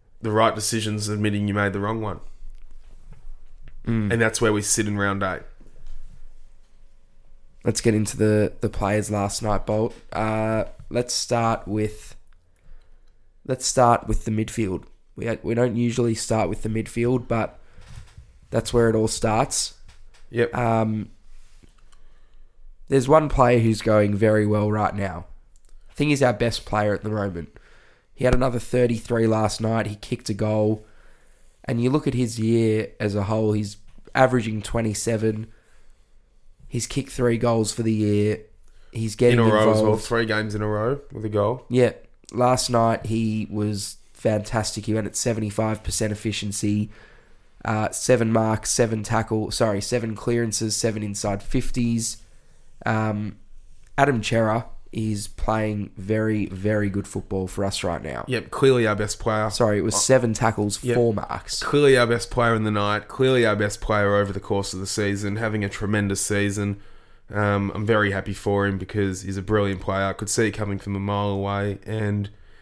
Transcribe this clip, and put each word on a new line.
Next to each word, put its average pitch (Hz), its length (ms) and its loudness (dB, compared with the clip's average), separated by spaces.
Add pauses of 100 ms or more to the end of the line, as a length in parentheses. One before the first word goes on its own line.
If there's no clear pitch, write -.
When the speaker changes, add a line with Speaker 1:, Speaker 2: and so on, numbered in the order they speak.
(200)
Speaker 1:
The 110 120 -2
right 110 200 6
decision's 107 560 -4
admitting 104 380 0
you 101 80 0
made 101 200 2
the 101 60 -4
wrong 110 200 -2
one. 101 180 -6 (1700)
Speaker 2:
Mm. 110 260 0
Speaker 1:
And 117 80 2
that's 113 200 0
where 110 120 4
we 104 100 0
sit 104 260 0
in 104 100 -2
round 98 240 0
eight. 92 200 -4 (2250)
Speaker 2:
Let's - 160 0
get 113 140 2
into 107 220 -2
the, 107 440 2
the 113 80 -2
players 104 440 -2
last 101 300 -2
night, 107 220 0
Bolt. 110 300 -2 (180)
Uh, 110 520 -2 (260)
let's 120 240 -2
start 113 540 0
with, 107 480 -4 (1300)
let's 131 180 -4
start 120 440 4
with 107 160 0
the 110 80 -2
midfield. 107 520 -2 (300)
We, 113 300 -4
we 117 100 -2
don't 117 220 2
usually 120 400 0
start 110 320 0
with 98 140 -4
the 113 60 -4
midfield, 117 600 -2
but 113 300 -4 (920)
that's - 220 -2
where 117 160 6
it 110 80 4
all 110 120 2
starts. - 640 -2 (560)
Speaker 1:
Yep. 117 260 0
Speaker 2:
Um, 113 540 0 (1800)
there's 135 200 4
one 151 200 6
player 123 300 6
who's 113 240 2
going 104 320 4
very 107 320 4
well 107 240 2
right 107 240 0
now. 92 320 -6 (640)
I - 40 -20
think 147 160 2
he's 139 120 2
our 123 100 6
best 113 320 -2
player 104 300 0
at - 80 -4
the 107 80 -6
moment. 98 460 -4 (580)
He - 100 -2
had 127 100 6
another 127 240 2
thirty-three 117 680 2
last 110 340 2
night. 110 260 0
He 104 100 -6
kicked - 320 -6
a 110 60 -4
goal. 107 500 0 (800)
And 117 180 -2
you 127 80 2
look 151 160 0
at 131 80 0
his 117 260 -2
year 110 480 2 (100)
as 101 160 -2
a 101 100 -2
whole, 110 280 0
he's 107 240 -4 (380)
averaging 117 480 2
twenty-seven. 110 840 -2 (1160)
He's 120 200 -6
kicked - 240 -6
three 120 280 2
goals 113 340 2
for 117 100 -4
the 110 100 2
year. 104 480 2 (520)
He's 110 240 -4
getting 120 220 6
Speaker 1:
In 113 80 6
a 110 60 8
row 107 80 6
Speaker 2:
involved. 110 180 6
Speaker 1:
as 107 40 4
well. 107 160 4
Three 117 280 0
games 107 280 -2
in 104 80 -2
a 107 40 -2
row 110 340 -2 (120)
with 107 120 -8
a 107 40 -4
goal. 104 400 0
Speaker 2:
Yeah. 123 240 4 (400)
Last 123 380 2
night, 113 360 2
he 110 440 -2
was 104 460 -4 (160)
fantastic. 107 720 -2
He 107 80 0
went 107 120 -2
at - 100 -8
seventy-five 110 680 -2
percent 107 280 -2
efficiency. 104 800 -2 (760)
Uh, 107 260 -2
seven 113 420 2
marks, 110 380 0
seven 110 320 0
tackle, 110 480 -2
sorry, 107 300 0
seven 113 340 -4
clearances, 113 600 -2
seven 107 260 -2
inside 101 400 -4
fifties. 117 760 0 (680)
Um, 107 500 -2 (600)
Adam 139 240 4
Chera 113 440 0 (260)
is 110 360 -4
playing 107 680 -2
very, 107 480 0
very 104 420 0
good 98 180 -2
football 95 420 -4
for 98 160 -4
us - 200 -2
right 85 180 -2
now. 64 260 -8
Speaker 1:
Yep, 120 240 -4
clearly 127 340 4
our 107 80 2
best 101 240 -2
player. 107 320 0
Speaker 2:
Sorry, 107 280 2
it 92 40 2
was 104 120 0
Speaker 1:
Oh. - 40 0
Speaker 2:
seven 123 340 4
tackles, 104 520 0
Speaker 1:
Yep. 123 100 0
Speaker 2:
four 117 180 4
marks. - 500 -6
Speaker 1:
Clearly 143 360 6
our 120 80 4
best 117 240 0
player 117 240 2
in 110 80 2
the 107 80 0
night. 104 380 0
Clearly 131 360 4
our 107 120 2
best 104 260 -2
player 101 320 2
over 101 180 2
the 98 80 -6
course 98 320 -2
of 95 80 -8
the 98 60 -8
season, 101 500 -2
having 107 280 -2
a 98 40 -2
tremendous 101 540 -2
season. 101 580 -2 (480)
Um, 101 460 0
I'm 107 100 -4
very 104 280 4
happy 98 200 -4
for 101 340 0
him 98 120 -2
because 95 440 -2
he's 95 140 -8
a 98 60 -4
brilliant 101 400 0
player. 98 240 0
I 98 80 0
could 101 160 -8
see 117 160 2
it 104 60 -2
coming 104 260 -4
from 101 180 -6
a 98 40 -4
mile 101 300 -2
away, 101 540 -4
and 104 460 -4 (320)